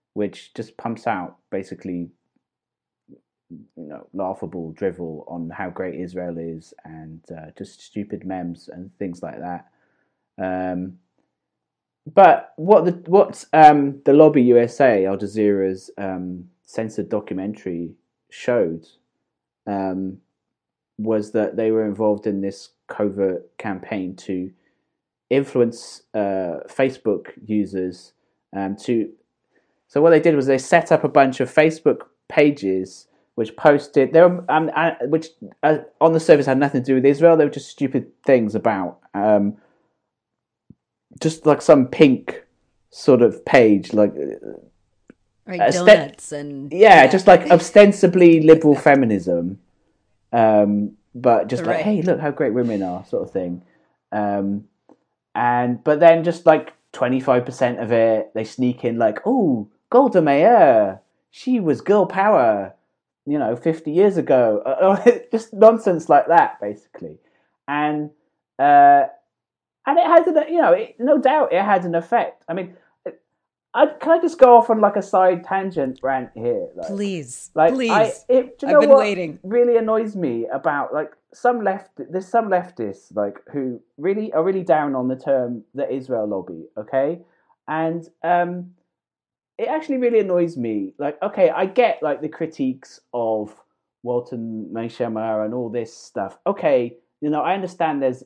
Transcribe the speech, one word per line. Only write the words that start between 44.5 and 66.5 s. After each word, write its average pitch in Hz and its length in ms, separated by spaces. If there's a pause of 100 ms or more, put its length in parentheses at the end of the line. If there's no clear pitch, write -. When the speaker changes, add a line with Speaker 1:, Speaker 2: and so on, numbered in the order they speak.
Speaker 2:
Right, 185 140
Speaker 1:
osten- 180 260
Speaker 2:
donuts - 460
and 143 400
Speaker 1:
yeah, 180 320
Speaker 2:
yeah. - 20
Speaker 1:
just, 190 200
like, 180 240
ostensibly 180 920
liberal 156 340
Speaker 2:
<laughs> - 120
Speaker 1:
feminism, 95 720 (760)
um, 104 600 (220)
but 120 340
just - 160
like, - 120
Speaker 2:
Right. - 80
Speaker 1:
"Hey, 202 180
look 175 180
how 151 100
great 139 220
women 117 300
are," 92 240
sort - 160
of 92 100
thing. 90 300 (500)
Um, 101 520 (680)
and, 123 480
but 151 160
then 165 260
just, 170 220
like, 156 280 (180)
twenty-five 127 520
percent 123 360
of 113 100
it, 113 440
they 113 100
sneak 123 400
in, 117 140
like, 110 260
"Oh, 170 440 (200)
Golda 233 320
Meir, 143 800 (300)
she 254 280
was 156 220
girl 196 260
power," 127 680 (520)
you 147 120
know, 120 180
fifty 160 340
years 185 260
ago, 120 480
uh, 185 400
<laughs> - 20
or 240 140 (120)
just 220 200
nonsense 214 560
like 147 200
that, 160 320